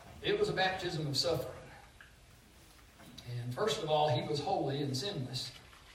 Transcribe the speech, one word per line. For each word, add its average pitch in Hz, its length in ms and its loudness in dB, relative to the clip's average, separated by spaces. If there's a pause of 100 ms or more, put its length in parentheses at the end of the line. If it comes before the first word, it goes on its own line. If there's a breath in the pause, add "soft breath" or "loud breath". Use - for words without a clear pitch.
(220)
It - 160 2
was 208 120 2
a - 40 0
baptism 175 540 0
of 139 80 -2
suffering. 160 320 2 (1800)
And 120 260 -6
first 208 260 2
of 156 80 -2
all, 151 200 6
he - 180 2
was 147 140 0
holy 139 400 0
and 127 160 -2
sinless. 147 560 -4 (420 loud breath)